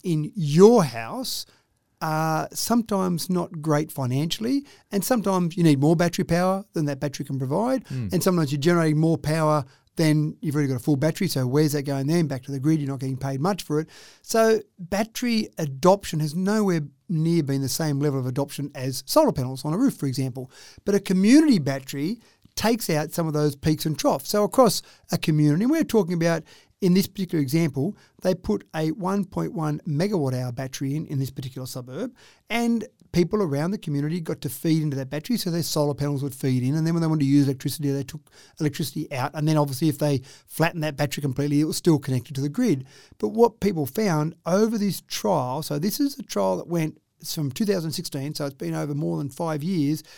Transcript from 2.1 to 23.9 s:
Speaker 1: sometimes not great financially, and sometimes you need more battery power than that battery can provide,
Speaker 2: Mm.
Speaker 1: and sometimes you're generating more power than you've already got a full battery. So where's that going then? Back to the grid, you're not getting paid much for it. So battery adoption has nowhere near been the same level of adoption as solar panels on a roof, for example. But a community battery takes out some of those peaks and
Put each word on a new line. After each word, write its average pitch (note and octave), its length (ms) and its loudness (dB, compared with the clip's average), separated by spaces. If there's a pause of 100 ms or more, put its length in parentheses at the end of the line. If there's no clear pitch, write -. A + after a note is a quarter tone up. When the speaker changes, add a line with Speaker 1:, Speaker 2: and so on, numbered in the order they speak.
Speaker 1:
sometimes F#3+ 760 0
not F3 320 -2
great D3+ 300 0
financially, E3 760 -2 (260)
and G3+ 120 0
sometimes F#3 520 0
you F3 80 2
need D3 160 6
more D#3 160 4
battery E3 300 0
power F#3 480 0
than D#3+ 120 -2
that C#3 140 -4
battery D3 260 -6
can C#3 140 -6
provide, G3+ 460 -2
Speaker 2:
Mm. A#2+ 260 -6
Speaker 1:
and F3+ 120 0
sometimes E3+ 280 2
you're D3 80 -2
generating D#3+ 400 2
more D#3+ 180 2
power D3+ 460 0 (320)
than D#3 460 2
you've D3 140 -2
already D3 120 0
got C3 80 -2
a A#2+ 80 -4
full D3+ 140 4
battery. D#3+ 300 0
So C3 200 -2
where's D3 260 2
that D3 100 -2
going C#3 240 -2
then? E3 200 2
Back C3+ 160 -6
to C#3 80 -12
the C#3 80 -4
grid, D#3 200 2
you're C#3 100 -4
not C3+ 100 -6
getting C3 160 -4
paid C3+ 240 -6
much F3+ 240 -2
for D3+ 160 -2
it. D#3 80 -6 (340)
So A3+ 400 2 (180)
battery A3 800 -2
adoption D#3+ 640 2
has D3+ 160 -2
nowhere F#3+ 460 0 (260)
near E3 360 2
been C#3 180 -2
the C3+ 80 -2
same D3 300 -2
level C#3 200 0
of B2 60 -4
adoption C#3 480 -4
as C3 320 -8
solar D4 260 4
panels C3 320 -4
on D3+ 80 -2
a E3+ 60 -2
roof, B3+ 180 2
for D3 120 -4
example. B2+ 420 -4 (340)
But G3+ 120 0
a G3 40 4
community G#3+ 600 6
battery C#3 600 -4 (360)
takes A3+ 340 0
out D#3 240 0
some E3 140 -2
of D3+ 60 -4
those D3+ 220 0
peaks D#3 300 0
and D#3 120 -2